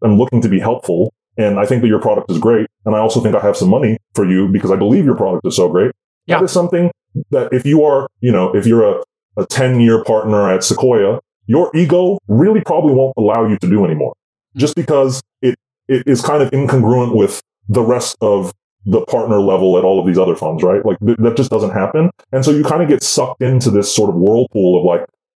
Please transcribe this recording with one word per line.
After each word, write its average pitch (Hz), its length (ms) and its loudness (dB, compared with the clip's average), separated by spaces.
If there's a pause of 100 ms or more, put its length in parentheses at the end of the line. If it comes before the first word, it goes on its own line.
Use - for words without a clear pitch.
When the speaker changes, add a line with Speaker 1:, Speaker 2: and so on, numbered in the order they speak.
Speaker 1:
am 107 140 4
looking - 240 0
to 113 60 0
be 95 120 2
helpful, 92 520 -2 (240)
and 104 220 0
I 104 80 0
think 120 160 0
that 123 60 4
your 107 120 2
product 104 300 -2
is 85 80 -2
great, 110 280 0 (180)
and 107 100 -2
I 107 40 0
also 113 220 0
think 110 140 0
I 101 60 0
have 101 160 0
some 92 120 0
money 113 300 2 (160)
for 104 140 0
you 92 200 0
because 95 220 0
I 95 60 2
believe 113 280 2
your 135 120 2
product 95 300 -4
is - 100 -6
so 90 120 2
great." 92 240 0 (340)
Speaker 2:
Yeah. 170 120 0
Speaker 1:
That 185 60 0
is 180 80 -2
something 175 380 0 (400)
that - 220 -2
if 127 140 -2
you 151 180 4
are, 139 240 0 (120)
you 123 120 0
know, 92 220 0
if 101 120 0
you're 113 220 4
a, - 140 -2 (340)
a 98 100 -4
ten-year 120 580 2
partner 107 460 0
at 92 140 0
Sequoia, 117 560 0 (260)
your 151 280 0
ego 180 440 2 (100)
really 175 320 2
probably - 340 0
won't 131 220 0
allow 110 300 0
you 107 120 -2
to 90 100 -4
do 101 160 2
anymore, 76 300 -4 (420)
Speaker 2:
Mm. - 40 -4
Speaker 1:
just 147 160 0
because 135 460 -2 (180)
it, 123 160 0 (320)
it 127 180 -2
is 123 160 2
kind 147 200 0
of 131 100 -2
incongruent 123 640 0
with 101 260 -2 (260)
the 117 140 0
rest 120 380 -2
of 101 320 0 (320)
the 104 180 0
partner 113 380 -2
level 95 380 2
at 92 60 2
all 92 160 2
of 85 60 -2
these 90 120 2
other 90 160 2
funds, 80 280 -6
right? 95 220 0
Like, 98 200 -2
th-, 113 140 -4
that 117 180 0
just 135 140 -2
doesn't 107 200 -2
happen. 107 400 -2 (220)
And 131 120 -2
so 143 60 2
you 147 140 2
kinda 170 220 -2
get 147 160 0
sucked - 380 -4
into 127 300 0
this 101 240 0
sort 104 160 0
of 85 60 -2
whirlpool 101 600 2
of, 87 60 0
like, 87 220 0 (300)